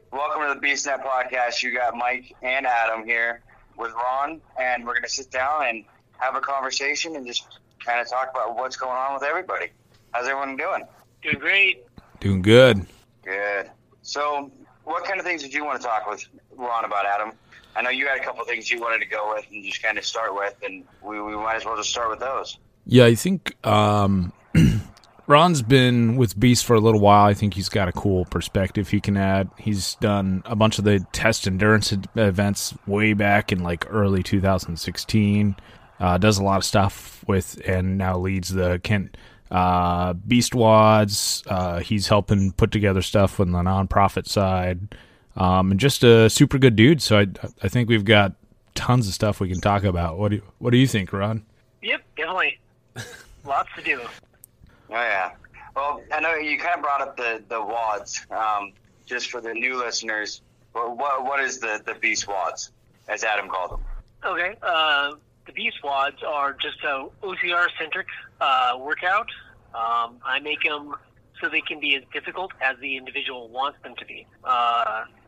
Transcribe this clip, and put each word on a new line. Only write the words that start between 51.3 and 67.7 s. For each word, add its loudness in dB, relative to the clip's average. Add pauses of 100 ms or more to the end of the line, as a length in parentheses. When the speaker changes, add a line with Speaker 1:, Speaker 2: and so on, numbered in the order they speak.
Speaker 2:
Yep, -4 (140)
definitely. -4 (420)
Speaker 3:
<laughs> -20
Speaker 2:
Lots -4
to -16
do. -4 (880)
Speaker 1:
Oh, -8
yeah. -2 (420)
Well, -4 (100)
I -2
know -2
you -4
kinda -2
brought -2
up -10
the, -6
the -6
wads, -6
um, -4 (340)
just -8
for -10
the -8
new -4
listeners. -8 (300)
What, -8
what, -4
what -4
is -6
the, -6
the -8
Beast -4
wads, -6 (380)
as -6
Adam -4
called -6
them? -6 (400)
Speaker 2:
Okay, -6
uh, 0 (340)
the -20
Beast -8
wads -2 (100)
are -2
just -10
a -4 (160)
O -8
C -4
R-centric, -2 (340)